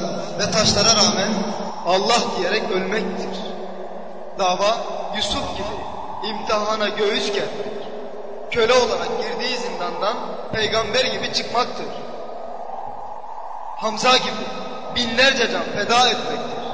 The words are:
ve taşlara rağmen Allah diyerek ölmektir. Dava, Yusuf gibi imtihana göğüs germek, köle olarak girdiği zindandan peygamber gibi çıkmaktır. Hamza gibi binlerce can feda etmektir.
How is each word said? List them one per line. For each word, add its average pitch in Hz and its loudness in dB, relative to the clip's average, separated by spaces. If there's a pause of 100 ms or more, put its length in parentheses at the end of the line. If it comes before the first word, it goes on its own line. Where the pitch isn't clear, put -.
(380)
ve 202 0
taşlara 208 6
rağmen 202 6 (560)
Allah 202 4 (160)
diyerek 196 0
ölmektir. 196 -2 (1000)
Dava, 196 4 (400)
Yusuf - 0
gibi 202 -4 (540)
imtihana 214 0
göğüs 208 0
germek, 202 -4 (760)
köle 240 4
olarak 220 4 (140)
girdiği 247 -2
zindandan 190 -2 (360)
peygamber 220 2
gibi 226 -2
çıkmaktır. 226 0 (1900)
Hamza 220 2
gibi - -2 (520)
binlerce 240 4
can 180 0
feda 226 4
etmektir. - -2 (120)